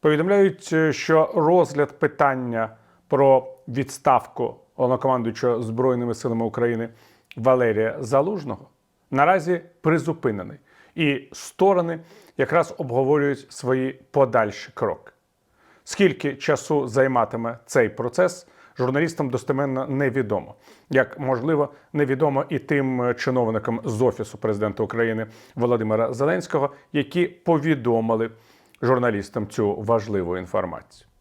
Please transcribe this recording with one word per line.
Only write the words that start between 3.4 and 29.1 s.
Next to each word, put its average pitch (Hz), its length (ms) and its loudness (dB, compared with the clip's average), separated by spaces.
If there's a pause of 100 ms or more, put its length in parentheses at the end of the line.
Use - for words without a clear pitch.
відставку 127 880 -2 (180)
головнокомандуючого 123 880 0
Збройними 120 520 -2
силами 117 300 -4
України 117 440 -2 (480)
Валерія 113 640 2
Залужного 139 680 -2 (420)
наразі 170 500 2 (200)
призупинений. 131 760 -2 (360)
І 143 380 -2
сторони 175 680 0 (360)
якраз 151 420 0
обговорюють 139 760 0
свої 131 400 -2 (180)
подальші 117 640 2
кроки. - 380 -6 (720)
Скільки 151 520 0
часу 143 520 -2
займатиме 117 800 0
цей 120 220 2
процес, 170 580 -2 (320)
журналістам 143 520 -2
достеменно 131 560 -2
невідомо. 131 680 -2 (360)
Як, 127 280 0
можливо, 139 540 0 (200)
невідомо 139 560 0
і 151 100 -2
тим, 131 440 -2
е, 123 120 0
чиновникам 117 720 -2
з 117 180 -2
Офісу 117 360 -2
Президента 107 440 -2
України 113 440 -2 (280)
Володимира 117 580 0
Зеленського, 143 580 -2 (220)
які 165 340 0
повідомили 120 1040 0 (520)
журналістам 120 680 0